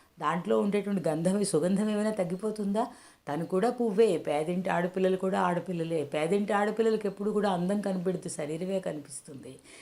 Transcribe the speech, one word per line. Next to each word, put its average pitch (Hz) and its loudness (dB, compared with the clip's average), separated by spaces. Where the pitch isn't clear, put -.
దాంట్లో 175 0
ఉండేటువంటి 202 0
గంధం, 185 2
సుగంధం 190 2
ఏమైనా 214 0
తగ్గిపోతుందా? 208 -2
తను 151 -4
కూడా 185 2
పువ్వే, 220 4
పేదింటి 165 -2
ఆడపిల్లలు 180 2
కూడా 190 0
ఆడపిల్లలే. 170 0
పేదింటి 170 0
ఆడపిల్లలకి 214 2
ఎప్పుడు 202 -4
కూడా 202 2
అందం 185 0
కనిపెడుతూ 185 -2
శరీరమే 165 -4
కనిపిస్తుంది. 143 -10